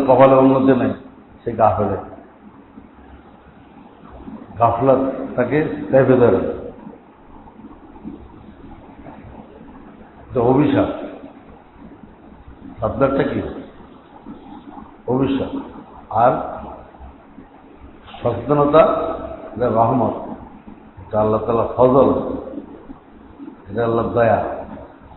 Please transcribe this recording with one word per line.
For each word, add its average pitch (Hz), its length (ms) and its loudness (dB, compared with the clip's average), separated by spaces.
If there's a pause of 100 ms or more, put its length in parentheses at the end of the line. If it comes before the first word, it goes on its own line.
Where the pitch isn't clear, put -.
কপালে 131 280 8
উন্নতি 131 440 4
নাই, 107 160 -2 (500)
সে 120 80 -6
গাফেলে। 104 440 2 (2500)
গাফলাত 127 400 4 (380)
তাকে 135 320 0 (220)
চেপে 131 260 6
ধরে। 117 200 4 (4000)
এটা 123 100 -2
অভিশাপ। 131 460 4 (2000)
আপনারটা 135 380 0
কি? 107 200 -2 (1600)
অভিশাপ। 135 540 -2 (500)
আর 120 220 4 (1900)
সচেতনতা, 143 600 2 (760)
এটা 120 120 0
রহমত, 113 460 2 (960)
এটা 107 120 -2
আল্লাহ 107 240 0
তাআলা 113 320 0
ফজল, 127 600 4 (1300)
এটা 110 140 -2
আল্লাহর 117 240 0
দয়া। 110 560 0 (520)